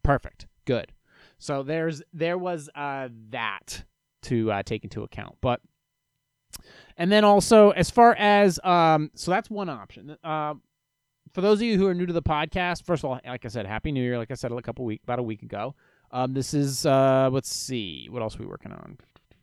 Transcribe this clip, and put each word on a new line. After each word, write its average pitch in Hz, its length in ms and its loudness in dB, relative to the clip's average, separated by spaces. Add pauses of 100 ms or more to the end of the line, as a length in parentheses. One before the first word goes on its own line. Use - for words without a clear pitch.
Perfect. - 460 -2 (180)
Good. 120 260 -4 (480)
So 139 240 -6
there's, 160 400 -6 (100)
there 170 240 -4
was, 175 380 -8
uh, 139 340 -8 (200)
that 110 560 -8 (380)
to, 113 280 0
uh, 98 100 -2
take 110 220 -8
into 107 180 -12
account. - 400 -16
But, 123 200 -2 (1300)
and 175 160 -2
then 208 120 6
also, 208 480 8
as 175 180 0
far 233 300 6
as, 202 440 4
um, 160 520 4
so - 160 -6
that's 214 180 -2
one 202 200 -8
option. 131 540 -16
Uh, 151 320 -6 (760)
for 185 80 -4
those 208 160 6
of 220 60 -2
you 226 140 2
who 196 100 4
are 180 80 0
new 175 100 -2
to 175 80 -6
the 165 80 0
podcast, 170 640 -4
first 165 180 -2
of 139 60 -4
all, 127 160 -6
like 123 200 -12
I - 20 -10
said, 107 180 -8
Happy 110 260 -6
New 131 120 -2
Year. 123 160 -2
Like 113 100 -10
I 131 60 -8
said 120 160 -8
a 120 100 -8
couple 123 240 -10
week, 107 180 -6
about 123 140 -6
a 123 60 -4
week 110 180 -8
ago. 113 320 -10 (380)
Um, 127 220 -4
this 135 200 -4
is, 139 320 -2
uh, 135 460 4
let's 135 200 -4
see, 90 600 -8
what 120 100 -8
else 110 140 -6
are - 40 -14
we 110 60 -12
working - 260 -14
on? - 260 -18 (460)